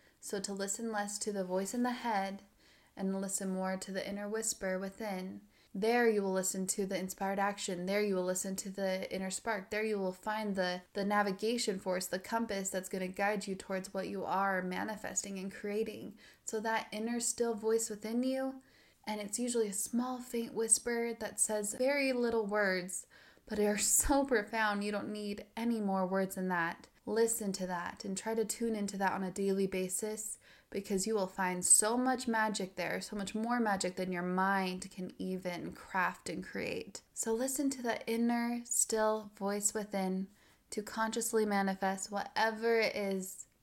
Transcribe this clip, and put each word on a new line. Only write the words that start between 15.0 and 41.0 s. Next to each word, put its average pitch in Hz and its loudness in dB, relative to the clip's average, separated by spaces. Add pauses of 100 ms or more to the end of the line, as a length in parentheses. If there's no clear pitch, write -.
and 196 -6
creating. 208 -4 (320)
So 220 -4
that 220 0
inner 226 -2
still 233 0
voice 220 2
within 220 -2
you, 262 0 (500)
and 214 -2
it's 202 -4
usually 240 2
a 196 -6
small, 247 -2
faint 233 -4
whisper 233 2
that - -4
says 208 0
very 269 4
little 233 2
words, 196 2 (460)
but 208 -2
they 208 4
are 208 2
<laughs> - -
so - 6
profound, 214 2
you 208 -2
don't 208 -2
need 208 -6 (120)
any 233 0
more 190 2
words 190 2
than 185 0
that. 175 0 (180)
Listen 220 2
to 190 -4
that 180 -4
and 196 -4
try 220 -2
to 220 2
tune 226 -2
into 196 -2
that 190 2
on 196 -2
a 185 -2
daily 196 2
basis, 190 -4 (320)
because 196 -2
you 220 2
will 196 2
find 180 0
so 226 8
much 254 2
magic 220 0
there, 180 -2
so - -8
much 196 -4
more 233 0
magic 190 0
than 185 -2
your 175 -2
mind 185 2
can 185 -6
even 185 -4
craft - -2
and 180 -4
create. - -6 (100)
So 226 -2
listen 269 0
to 262 -6
that 233 -2
inner, 233 0
still 214 2
voice 202 0
within 190 -2 (420)
to 220 -6
consciously 220 0